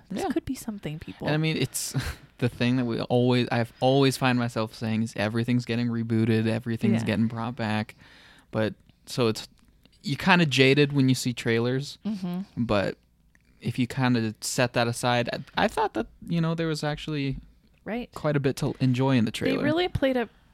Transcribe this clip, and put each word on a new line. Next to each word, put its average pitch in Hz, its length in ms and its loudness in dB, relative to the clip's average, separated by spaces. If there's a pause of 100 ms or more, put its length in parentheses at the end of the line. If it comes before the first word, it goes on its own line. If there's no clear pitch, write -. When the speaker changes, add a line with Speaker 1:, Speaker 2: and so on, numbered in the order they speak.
Speaker 1:
This 220 140 -6
Speaker 2:
Yeah. 370 60 -4
Speaker 1:
could 320 160 -4
be 269 100 -6
something, 180 420 -10
people. - 300 -10
Speaker 2:
And 151 80 0
I - 20 0
mean, 160 200 0
it's - 360 -4 (240)
<laughs> - 220 -20
the 123 100 0
thing 123 260 0
that 131 100 0
we 117 160 -2
always, 123 480 2
I've 117 300 -2
always 135 380 4
find 127 200 2
myself 117 380 -2
saying 110 280 -2
is 113 120 -6
everything's 117 480 0
getting 120 240 -2
rebooted, 113 600 2
everything's 113 540 0
Speaker 1:
Yeah. 110 60 -4
Speaker 2:
getting 110 200 2
brought 113 280 -6
back, 107 400 -2 (560)
but 110 220 0 (320)
so 120 240 0
it's, - 180 -4 (560)
you 139 140 -4
kinda 175 280 6
jaded 135 460 6
when 135 160 4
you 127 80 4
see 127 160 -4
trailers, 120 760 -2
Speaker 1:
Mm-hmm. 185 360 -6 (240)
Speaker 2:
but 107 320 0 (640)
if - 180 -4
you 120 80 2
kinda 123 540 0
set - 320 0
that 120 160 2
aside, 120 400 0 (260)
I, - 80 2
I 208 60 2
thought 427 240 -2
that, - 140 -6 (200)
you 165 140 -2
know, 165 140 -2
there 165 120 -2
was 156 160 -4
actually 147 540 -4 (480)
Speaker 1:
Right. 240 300 -8
Speaker 2:
quite - 200 0
a 143 40 4
bit 135 180 0
to 131 220 -2
enjoy 131 360 2
in 113 100 4
the - 60 -2
trailer. - 280 -2
Speaker 1:
They - 40 -4
really 349 240 0
played 269 300 0
up 226 120 -4 (240)